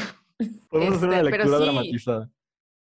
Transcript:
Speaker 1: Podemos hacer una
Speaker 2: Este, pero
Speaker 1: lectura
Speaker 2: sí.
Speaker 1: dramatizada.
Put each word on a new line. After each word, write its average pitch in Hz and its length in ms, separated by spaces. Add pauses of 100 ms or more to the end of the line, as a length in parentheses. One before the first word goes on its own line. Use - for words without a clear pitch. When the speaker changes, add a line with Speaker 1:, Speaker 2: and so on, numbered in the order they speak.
(680)
Speaker 1:
Podemos 185 280
hacer 175 120
una 180 140
Speaker 2:
Este, 147 80
pero 202 160
Speaker 1:
lectura 143 120
Speaker 2:
sí. 151 60
Speaker 1:
dramatizada. 120 680 (600)